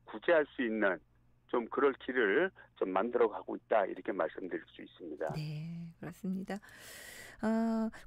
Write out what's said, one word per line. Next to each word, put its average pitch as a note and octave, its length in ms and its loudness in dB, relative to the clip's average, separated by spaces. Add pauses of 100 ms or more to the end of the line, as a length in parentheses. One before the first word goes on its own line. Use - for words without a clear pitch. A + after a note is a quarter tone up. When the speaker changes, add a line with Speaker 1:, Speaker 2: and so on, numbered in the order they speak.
Speaker 1:
구제할 D3+ 500 2
수 C3+ 80 -2
있는 G#2+ 360 2 (500)
좀 A#2 200 0
그럴 C3+ 260 4
길을 B2+ 560 2 (260)
좀 F#2+ 140 -2
만들어가고 G#2+ 680 2
있다, G2+ 300 2
이렇게 G2 260 -6
말씀드릴 E2+ 560 -4
수 - 140 -18
있습니다. - 520 -8
Speaker 2:
네, D#3+ 540 -8 (120)
그렇습니다. F#3+ 580 -6 (800)
아, A3+ 500 2 (160)